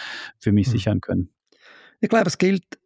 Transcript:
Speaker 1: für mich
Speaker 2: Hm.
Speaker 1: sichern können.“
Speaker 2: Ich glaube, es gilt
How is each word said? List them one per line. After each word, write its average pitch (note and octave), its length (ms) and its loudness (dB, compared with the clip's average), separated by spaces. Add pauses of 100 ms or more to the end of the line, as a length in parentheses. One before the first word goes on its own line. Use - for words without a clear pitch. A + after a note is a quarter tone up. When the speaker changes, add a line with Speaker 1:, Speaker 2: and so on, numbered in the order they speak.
(380)
Speaker 1:
für G#2 140 0
mich G#2 140 4
Speaker 2:
Hm. B2 60 0
Speaker 1:
sichern G2 280 0
können.“ F#2 300 -4 (680)
Speaker 2:
Ich - 100 0
glaube, A3 160 4
es E3+ 100 -4
gilt F#3+ 280 0 (220)